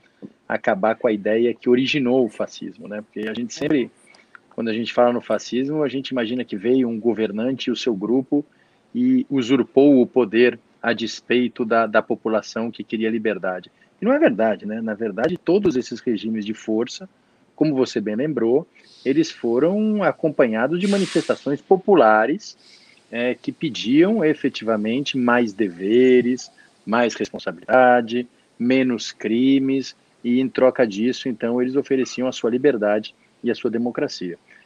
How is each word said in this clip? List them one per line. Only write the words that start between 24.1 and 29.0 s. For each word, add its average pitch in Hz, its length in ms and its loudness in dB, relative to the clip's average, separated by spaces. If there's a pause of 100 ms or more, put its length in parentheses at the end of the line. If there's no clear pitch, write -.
efetivamente 123 920 -2
mais 120 340 2
deveres, 117 960 2 (360)
mais 113 280 0
responsabilidade, 120 1120 0 (320)
menos 127 540 0